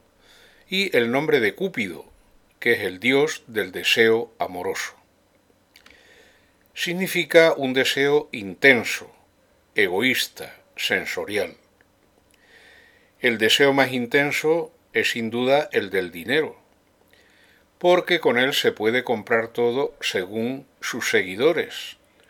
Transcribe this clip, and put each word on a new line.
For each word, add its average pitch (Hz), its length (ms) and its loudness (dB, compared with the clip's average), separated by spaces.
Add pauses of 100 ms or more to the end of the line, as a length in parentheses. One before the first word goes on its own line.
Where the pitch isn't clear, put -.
(680)
y 190 280 -2
el 117 140 2
nombre 147 300 2
de 104 140 0
Cúpido, 107 500 -6 (560)
que 120 120 2
es 104 80 -2
el 92 200 -6
dios 139 460 0
del 101 260 -6
deseo 113 680 2
amoroso. 90 560 -6 (1800)
Significa 170 760 2
un 135 200 -2
deseo 139 600 0
intenso, 104 840 0 (600)
egoísta, 107 840 -2 (200)
sensorial. 92 800 -4 (1600)
El 117 180 0
deseo 135 340 4
más 131 200 2
intenso 143 800 0 (200)
es 110 200 0
sin 113 180 -4
duda 131 420 0
el 104 180 -2
del 92 200 -2
dinero, 107 500 -4 (1160)
porque 180 420 2
con 120 180 2
él 131 160 2
se - 180 2
puede 117 320 0
comprar 113 440 -2
todo 120 520 -2
según 113 680 -4 (140)
sus - 300 -6
seguidores, 110 840 -2 (340)